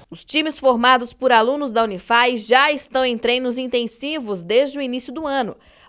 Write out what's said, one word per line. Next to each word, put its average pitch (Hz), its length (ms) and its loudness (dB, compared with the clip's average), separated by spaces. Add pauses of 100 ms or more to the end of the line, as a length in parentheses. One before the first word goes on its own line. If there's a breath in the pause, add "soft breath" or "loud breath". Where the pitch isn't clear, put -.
(100)
Os - 140 -18
times 311 340 -4
formados 247 540 2
por 262 180 -2
alunos 247 420 2
da 226 120 2
Unify 233 540 0
já 262 340 4
estão 262 320 -2
em 247 140 -2
treinos 247 400 -2
intensivos 247 840 -4
desde 262 360 2
o 285 40 -4
início 247 300 -6
do 311 140 -8
ano. 269 280 -2 (340 soft breath)